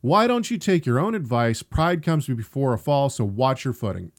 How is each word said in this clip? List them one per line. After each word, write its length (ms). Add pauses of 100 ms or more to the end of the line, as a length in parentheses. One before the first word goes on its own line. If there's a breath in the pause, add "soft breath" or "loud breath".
Why 280
don't 200
you 100
take 280
your 140
own 160
advice? 480
Pride 400
comes 240
before 440
a 60
fall, 320
so 140
watch 400
your 100
footing." 440